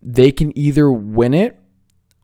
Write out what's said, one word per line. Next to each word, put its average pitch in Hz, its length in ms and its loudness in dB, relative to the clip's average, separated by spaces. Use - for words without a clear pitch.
they 127 280 2
can 151 280 -4
either 147 340 2
win 113 400 -2
it 202 260 -2